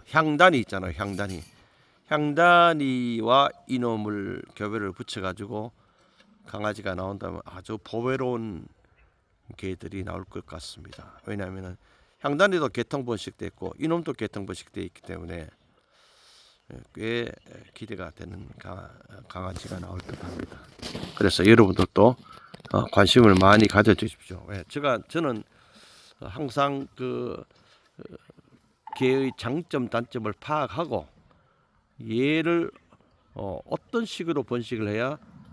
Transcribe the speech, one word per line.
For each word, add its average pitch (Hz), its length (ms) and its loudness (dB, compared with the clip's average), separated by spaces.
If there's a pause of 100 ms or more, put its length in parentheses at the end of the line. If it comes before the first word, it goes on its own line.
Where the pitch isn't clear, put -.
(100)
향단이 156 500 6
있잖아요. 92 360 -6
향단이, 98 460 -6 (640)
향단이와 143 1400 4 (180)
이놈을 104 760 -4 (120)
교배를 104 380 -4
붙여가지고 107 800 -8 (760)
강아지가 104 480 -6
나온다면 92 500 -8
아주 98 380 -12
보배로운 117 840 -6 (920)
개들이 95 480 -10
나올 90 200 -10
것 - 220 -16
같습니다. - 800 -18
왜냐하면은 95 500 -10 (440)
향단이도 156 480 2
개통 123 360 -6
번식돼 104 420 -8
있고 90 320 -10
이놈도 160 340 -4
개통 104 340 -8
번식돼 92 360 -12
있기 - 200 -14
때문에, 85 460 -12 (1200)
예, 64 80 -18 (120)
꽤 117 400 -6 (420)
기대가 95 360 -12
되는 92 380 -14 (100)
강-, 92 300 -14 (400)
강아지가 92 520 -10
나올 90 200 -10
듯 - 220 -14
합니다. - 360 -12 (580)
그래서 95 300 4
여러분들도, 107 680 8 (560)
어, - 200 2
관심을 101 480 8
많이 104 260 10
가져주십시오. 101 840 2
예, 95 160 -10
제가, 143 300 -2 (100)
저는, 135 340 -2 (800)
어, - 60 -14
항상 139 600 -4 (100)
그, 123 460 -6 (560)
어, - 40 -18 (960)
개의 131 420 2
장점, 131 500 -4
단점을 117 520 -4
파악하고 143 680 -4 (960)
얘를, 151 680 0 (640)
어, 95 320 -8
어떤 - 380 -6
식으로 165 380 -4
번식을 113 460 -4
해야, 120 280 -2 (360)